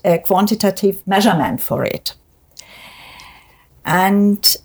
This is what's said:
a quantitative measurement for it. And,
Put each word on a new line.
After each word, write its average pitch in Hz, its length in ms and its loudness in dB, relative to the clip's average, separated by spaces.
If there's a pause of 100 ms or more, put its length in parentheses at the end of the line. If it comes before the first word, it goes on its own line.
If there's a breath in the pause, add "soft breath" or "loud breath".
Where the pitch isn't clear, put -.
a 170 140 2
quantitative 196 880 0
measurement 190 520 0
for - 240 -6
it. - 300 -8 (1700 loud breath)
And, 202 800 2